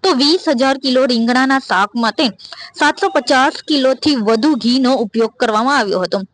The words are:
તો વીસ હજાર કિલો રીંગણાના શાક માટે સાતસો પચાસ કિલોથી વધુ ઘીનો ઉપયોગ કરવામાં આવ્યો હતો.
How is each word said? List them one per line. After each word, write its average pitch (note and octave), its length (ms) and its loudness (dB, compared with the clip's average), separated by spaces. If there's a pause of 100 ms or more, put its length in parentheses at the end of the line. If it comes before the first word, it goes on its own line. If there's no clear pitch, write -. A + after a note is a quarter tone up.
તો F#4+ 100 2
વીસ C#4+ 340 0
હજાર C4+ 300 0
કિલો C4 280 0
રીંગણાના B3+ 540 0
શાક G3+ 360 0
માટે A#3 320 -2 (520)
સાતસો D#4 300 0
પચાસ C#4+ 440 2 (140)
કિલોથી C4+ 480 0
વધુ A3+ 400 2
ઘીનો B3 400 0
ઉપયોગ A3+ 360 -2
કરવામાં A#3+ 460 0
આવ્યો F#3+ 220 -2
હતો. F#3 200 -2 (140)